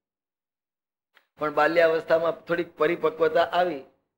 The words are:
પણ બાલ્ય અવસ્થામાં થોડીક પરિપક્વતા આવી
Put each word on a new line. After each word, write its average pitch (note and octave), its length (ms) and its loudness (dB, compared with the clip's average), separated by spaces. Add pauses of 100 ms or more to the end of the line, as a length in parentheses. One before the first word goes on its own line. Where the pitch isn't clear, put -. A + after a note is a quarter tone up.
(1400)
પણ D3 160 -6
બાલ્ય D#3 280 2
અવસ્થામાં E3 500 2
થોડીક E3+ 460 -8
પરિપક્વતા D#3+ 680 0
આવી F3 400 -2 (340)